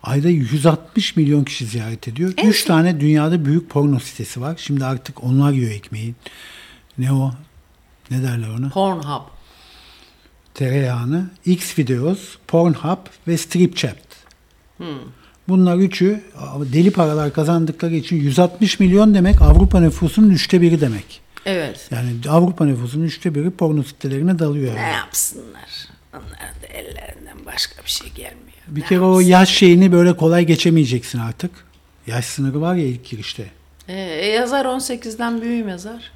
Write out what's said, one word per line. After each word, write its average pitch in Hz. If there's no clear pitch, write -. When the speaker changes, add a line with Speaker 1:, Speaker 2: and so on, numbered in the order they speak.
Speaker 1:
Ayda 143
yüz 147
altmış 160
milyon 147
kişi -
ziyaret 113
ediyor. 165
Speaker 2:
En 214
Speaker 1:
Üç 208
Speaker 2:
son- -
Speaker 1:
tane 160
dünyada 151
büyük 165
porno 143
sitesi -
var. 151
Şimdi 139
artık 131
onlar 139
yiyor 123
ekmeği. 107
Ne 131
o? 135
Ne 127
derler 117
ona? 135
Speaker 2:
Pornhub. 160
Speaker 1:
Tereyağını. 135
Xvideos, 160
Pornhub 170
ve 170
Stripchat. 170
Speaker 2:
Hmm. 175
Speaker 1:
Bunlar 180
üçü 190
deli 170
paralar 151
kazandıkları 165
için 160
yüz 143
altmış 180
milyon 202
demek 190
Avrupa 185
nüfusunun 170
üçte 180
biri 170
demek. 113
Speaker 2:
Evet. 170
Speaker 1:
Yani 123
Avrupa 170
nüfusunun 131
üçte 160
biri 151
porno 156
sitelerine 143
dalıyor 143
Speaker 2:
Ne 113
Speaker 1:
yani. 160
Speaker 2:
yapsınlar? -
Onlar -
da -
ellerinden -
başka -
bir -
şey -
gelmiyor. -
Speaker 1:
Bir 151
Speaker 2:
Ne -
Speaker 1:
kere 180
o 185
Speaker 2:
yapsın? 185
Speaker 1:
yaş 180
şeyini 180
böyle 175
kolay 170
geçemeyeceksin 147
artık. 117
Yaş 117
sınırı 139
var 175
ya 165
ilk 123
girişte. 107
Speaker 2:
Ee, 180
e, 175
yazar 240
on 262
sekizden 233
büyüğüm 233
yazar. 202